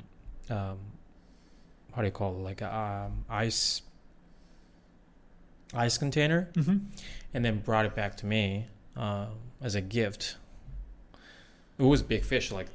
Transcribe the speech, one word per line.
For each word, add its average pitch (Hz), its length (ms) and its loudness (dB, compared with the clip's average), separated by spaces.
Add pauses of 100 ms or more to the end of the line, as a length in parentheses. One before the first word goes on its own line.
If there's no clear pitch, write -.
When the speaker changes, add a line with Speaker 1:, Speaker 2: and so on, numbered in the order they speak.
(500)
Speaker 1:
um, 117 80 -2
um, 95 200 -4 (1160)
how 117 80 -2
do 107 60 4
you 95 40 0
call 95 240 -2
it, 92 40 -6
like 95 220 -6
a, 98 120 -4 (340)
um, - 220 -4
ice, 113 520 0 (1900)
ice 120 240 2
container, 151 560 2
Speaker 2:
Mm-hmm. 170 240 4 (560)
Speaker 1:
and 120 120 2
then 107 140 2
brought 110 260 4
it 104 100 -2
back 104 220 -2
to 107 80 -6
me, 104 420 2 (300)
uh, 104 300 -2 (340)
as 113 140 -2
a 101 60 0
gift. 101 560 -2 (1400)
It 143 60 0
was 139 180 10
a - 40 0
big 110 180 2
fish, - 280 0
like 92 240 -4